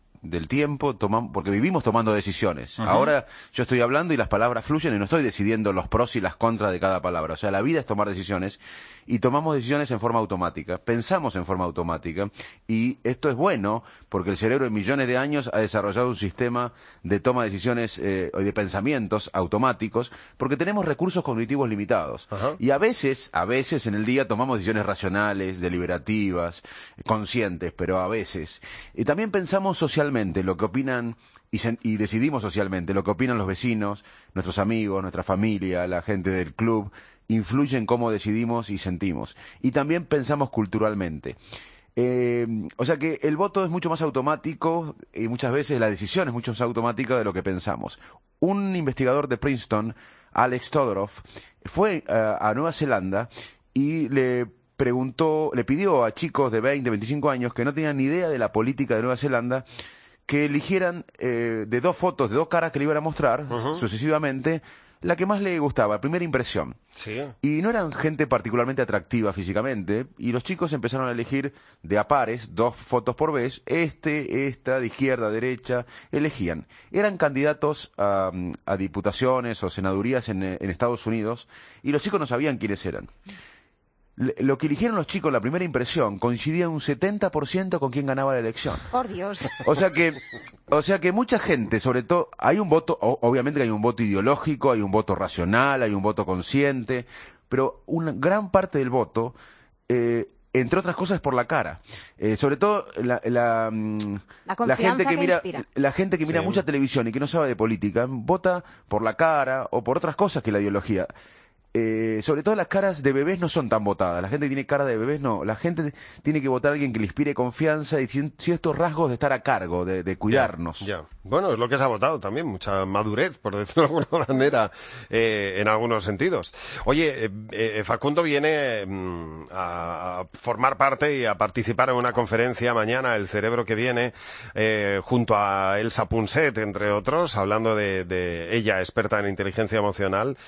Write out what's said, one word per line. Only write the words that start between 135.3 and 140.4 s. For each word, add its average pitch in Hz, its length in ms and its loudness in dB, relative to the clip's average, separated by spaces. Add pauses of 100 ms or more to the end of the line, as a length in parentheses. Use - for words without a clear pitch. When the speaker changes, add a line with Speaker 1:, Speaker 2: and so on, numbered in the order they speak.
Speaker 2:
a 98 420 2
Elsa 113 260 0
Punset, 113 520 0
entre 104 320 -2
otros, 131 480 0
hablando 110 360 2
de, 98 300 0
de 87 500 -4
ella, 107 260 2
experta 104 400 0
en 101 100 -2
inteligencia 98 480 -2
emocional. 101 580 0 (120)